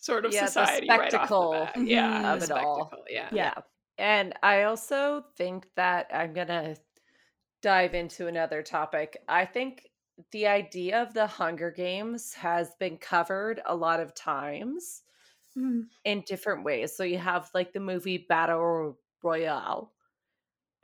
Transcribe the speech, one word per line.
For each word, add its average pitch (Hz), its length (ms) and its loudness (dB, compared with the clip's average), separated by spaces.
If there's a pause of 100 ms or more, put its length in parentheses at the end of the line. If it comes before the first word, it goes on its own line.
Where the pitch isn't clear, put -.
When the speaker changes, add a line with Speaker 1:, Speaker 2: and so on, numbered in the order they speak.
Speaker 1:
sort 226 240 0
of 220 80 0
Speaker 2:
Yeah, 202 100 2
the 196 60 2
Speaker 1:
society - 400 2
right 226 100 8
off - 120 2
the 226 80 4
Speaker 2:
spectacle 185 340 4 (220)
Speaker 1:
bat. - 20 -10 (100)
Yeah, 226 260 4
Speaker 3:
Mm-hmm. 214 100 0
Speaker 1:
the 208 60 0
Speaker 2:
of 170 140 2
it 160 100 -2
all. 143 240 0
Speaker 1:
spectacle, 151 320 -8
yeah. - 240 -6
Speaker 3:
Yeah. 185 240 0
Speaker 2:
Yeah. - 60 -10 (360)
And 202 440 2
I 202 220 6
also 277 600 0 (120)
think 185 400 -6
that 180 360 2
I'm 160 220 -2
gonna 165 420 -4 (840)
dive 185 320 4
into 170 320 -6
another 165 360 -2
topic. 156 540 -2 (120)
I 175 180 4
think 254 420 -8 (440)
the 208 140 0
idea 202 560 0
of 226 120 -8
the 214 120 2
Hunger 170 440 -4
Games 190 640 -6
has 170 440 -2
been 170 200 -6
covered 196 680 0
a - 80 0
lot 165 260 2
of 165 140 -6
times 151 880 -6 (540)
Speaker 1:
Mm. 240 320 -2 (160)
Speaker 2:
in 208 220 0
different 190 380 -4
ways. 139 300 -2
So - 80 -6
you 180 160 0
have, 175 360 -2
like, 180 180 -2
the 196 80 -6
movie 185 380 -4
Battle 165 800 2 (240)
Royale. 160 680 -2 (920)